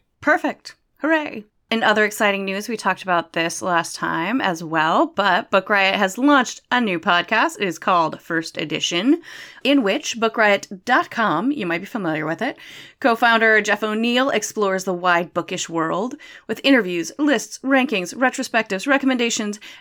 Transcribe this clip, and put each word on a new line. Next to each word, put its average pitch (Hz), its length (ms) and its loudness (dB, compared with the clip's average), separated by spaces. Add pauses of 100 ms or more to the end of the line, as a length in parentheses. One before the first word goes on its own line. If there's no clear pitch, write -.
(220)
Perfect. 302 540 -2 (240)
Hooray. 302 440 -2 (260)
In 226 120 0
other 214 240 4
exciting 202 400 -2
news, 196 240 -6
we 226 80 -4
talked 190 240 -4
about 175 320 -2
this 233 260 -2
last 170 360 -2
time 170 440 -2
as 170 240 -2
well, 165 420 2
but 196 440 0
Book 190 180 2
Riot 190 280 2
has 190 200 0
launched 277 540 2
a 247 100 2
new 190 180 0
podcast. 180 640 0
It 196 80 0
is 165 100 -6
called 170 440 0
First 165 340 -4
Edition, 170 640 0 (420)
in 277 200 4
which 226 360 -2
book 220 200 0
riot 202 300 2 (180)
dot 294 240 2
com, 208 420 0
you 214 140 -4
might 170 140 -2
be 196 60 -10
familiar 156 380 -4
with 160 160 -4
it, 262 160 -4 (440)
co-founder 226 600 4
Jeff 208 220 0
O'Neill 240 480 0
explores 196 540 -2
the 185 100 -2
wide 175 400 0
bookish 170 340 -6
world 165 460 -4 (320)
with 220 180 -6
interviews, 180 540 2
lists, 277 440 0
rankings, 254 520 0
retrospectives, 240 720 -2
recommendations, 247 760 0 (200)